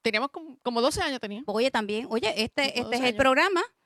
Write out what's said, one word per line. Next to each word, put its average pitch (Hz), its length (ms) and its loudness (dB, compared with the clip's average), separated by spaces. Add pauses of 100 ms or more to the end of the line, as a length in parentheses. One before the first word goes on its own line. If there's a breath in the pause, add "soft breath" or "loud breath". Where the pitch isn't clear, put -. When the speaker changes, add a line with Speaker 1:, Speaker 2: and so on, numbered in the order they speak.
Speaker 1:
teníamos 226 280 -2
como, 320 320 -16
como 233 200 0
doce - 180 0
años 294 200 -2
tenía. 208 260 -10
Speaker 2:
Oye, 226 240 0
también. 220 400 0
Oye, 254 320 0
este, 277 200 -2
Speaker 1:
Como 277 60 2
Speaker 2:
este 240 140 -4
Speaker 1:
doce 233 140 -4
Speaker 2:
es 254 40 0
el 254 60 2
Speaker 1:
años. 233 100 0
Speaker 2:
programa 302 460 4 (240)